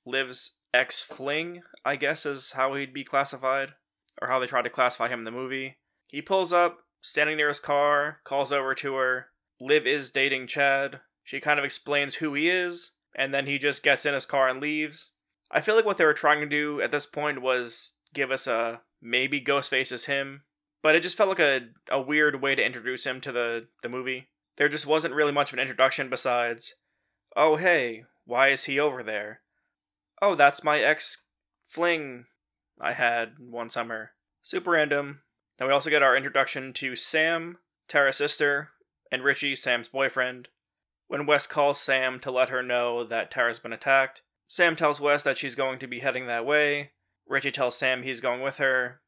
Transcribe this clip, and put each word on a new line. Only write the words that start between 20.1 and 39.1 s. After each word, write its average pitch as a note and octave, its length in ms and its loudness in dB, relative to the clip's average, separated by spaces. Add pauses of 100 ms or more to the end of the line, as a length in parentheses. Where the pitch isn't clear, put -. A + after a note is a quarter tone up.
but D#3 140 6
it E3+ 60 4
just F3+ 140 -4
felt G3 140 4
like F#3+ 100 -2
a, C3+ 280 4 (220)
a C3+ 120 2
weird D3 400 2
way C3+ 140 0
to B2 100 2
introduce B2 400 -6
him C3 160 -6
to C#3 100 -10
the, A#2 360 -4 (160)
the A#2+ 40 -6
movie. B2+ 400 -8 (300)
There D3 100 4
just D3+ 180 -2
wasn't D3+ 280 2
really D3 180 2
much C#3+ 200 0
of - 20 -16
an B2+ 80 -4
introduction C3 480 2
besides, A#2+ 640 -2 (640)
"Oh D#3 180 6
hey, C#3 480 0 (220)
why C3 240 4
is C3+ 160 0
he C#3 120 -2
over C#3+ 240 2
there? G#2+ 400 -6 (800)
Oh, G3+ 140 4
that's C#3+ 280 4
my D3+ 180 4
ex-fling D3+ 1400 -2 (560)
I - 100 -2
had A#2 480 0
one A#2 300 -10
summer." A2+ 420 -8 (300)
Super F3+ 300 -4
random. C#3+ 500 0 (360)
Now C3 100 -4
we C3+ 60 4
also C#3 160 2
get D3 140 6
our C3 140 6
introduction C3+ 560 -2
to B2+ 240 -6
Sam, E3 640 -2 (280)
Tara's C#3 300 4
sister, D3 540 0 (380)
and B2+ 140 -4